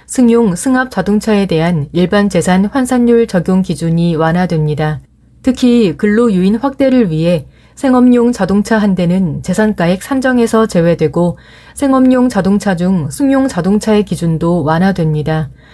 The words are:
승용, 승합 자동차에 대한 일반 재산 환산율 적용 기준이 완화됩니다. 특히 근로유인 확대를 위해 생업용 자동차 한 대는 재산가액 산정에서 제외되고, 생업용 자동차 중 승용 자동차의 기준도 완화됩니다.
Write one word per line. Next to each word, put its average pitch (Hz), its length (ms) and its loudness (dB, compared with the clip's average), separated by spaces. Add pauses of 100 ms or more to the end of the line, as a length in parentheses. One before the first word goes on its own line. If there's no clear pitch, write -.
승용, 233 500 2
승합 254 360 -2
자동차에 202 560 0
대한 160 460 0
일반 202 360 0
재산 185 360 2
환산율 240 600 2
적용 190 360 0
기준이 165 540 -2
완화됩니다. 156 840 -2 (420)
특히 240 540 2
근로유인 208 640 0
확대를 254 520 0
위해 160 380 -2 (280)
생업용 247 560 2
자동차 208 480 0
한 202 160 0
대는 175 480 -2
재산가액 190 580 -2
산정에서 240 640 0
제외되고, 170 720 0 (380)
생업용 254 520 2
자동차 196 480 0
중 175 360 -2
승용 269 360 0
자동차의 208 560 0
기준도 165 600 -2
완화됩니다. 156 880 -2 (220)